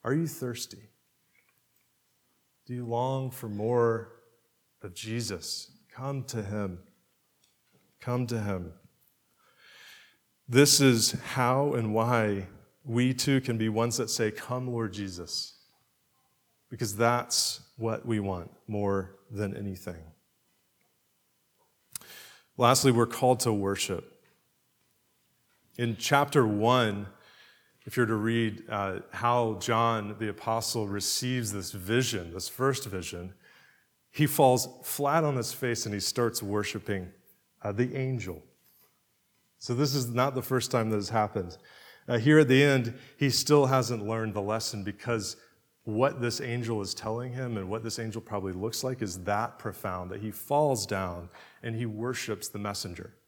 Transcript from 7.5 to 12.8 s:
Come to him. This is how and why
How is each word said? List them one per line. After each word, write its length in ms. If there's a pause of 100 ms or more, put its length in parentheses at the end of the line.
Come 260
to 160
him. 320 (1700)
This 340
is 300
how 640
and 180
why 540 (380)